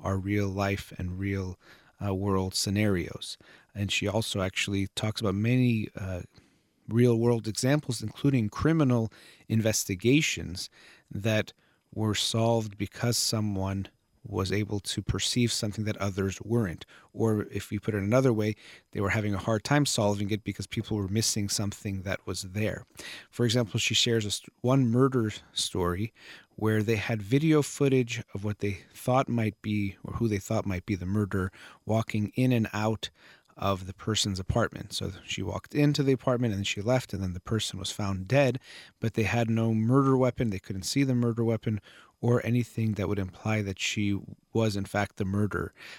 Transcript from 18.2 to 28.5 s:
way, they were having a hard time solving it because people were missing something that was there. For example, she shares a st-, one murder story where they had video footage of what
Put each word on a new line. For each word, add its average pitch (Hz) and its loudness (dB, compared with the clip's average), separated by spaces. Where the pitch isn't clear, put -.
way, 107 0
they 101 -4
were 98 0
having 107 0
a - -2
hard 110 0
time 147 4
solving 104 0
it 107 -2
because 101 -6
people 110 -4
were 98 -2
missing 104 0
something 98 -4
that 92 -4
was 95 -6
there. 101 -4
For 120 0
example, 113 2
she - 0
shares 113 2
a 101 -6
st-, - -8
one 127 4
murder 123 4
story 92 -2
where 107 2
they 110 2
had 107 -2
video 147 4
footage 127 0
of 101 -8
what 104 -4